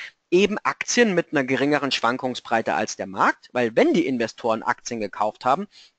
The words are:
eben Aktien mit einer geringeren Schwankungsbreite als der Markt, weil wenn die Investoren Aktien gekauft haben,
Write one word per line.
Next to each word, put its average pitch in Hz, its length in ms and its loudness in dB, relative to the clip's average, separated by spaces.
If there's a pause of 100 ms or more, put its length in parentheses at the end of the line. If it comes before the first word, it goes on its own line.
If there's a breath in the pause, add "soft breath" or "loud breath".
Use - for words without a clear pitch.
(340 loud breath)
eben 196 260 4
Aktien 214 540 0
mit 170 200 -2
einer 143 100 2
geringeren 135 480 0
Schwankungsbreite 117 840 -2
als 101 220 -2
der 98 100 -8
Markt, 101 460 -2
weil 120 240 -2
wenn 277 180 4
die 180 140 2
Investoren 113 560 -2
Aktien 117 380 -4
gekauft 104 420 -4
haben, 151 240 0 (320 soft breath)